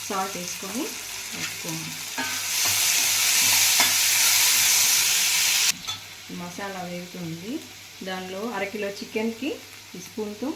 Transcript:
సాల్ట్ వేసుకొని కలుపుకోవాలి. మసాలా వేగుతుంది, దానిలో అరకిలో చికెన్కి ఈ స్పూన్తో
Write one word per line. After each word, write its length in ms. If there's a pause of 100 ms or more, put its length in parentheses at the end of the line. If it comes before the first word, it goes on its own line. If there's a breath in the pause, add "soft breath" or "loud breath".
సాల్ట్ 340
వేసుకొని 460 (480)
కలుపుకోవాలి. 600 (4000)
మసాలా 420 (100)
వేగుతుంది, 640 (560)
దానిలో 320 (180)
అరకిలో 300 (120)
చికెన్కి 500 (480)
ఈ 80
స్పూన్తో 500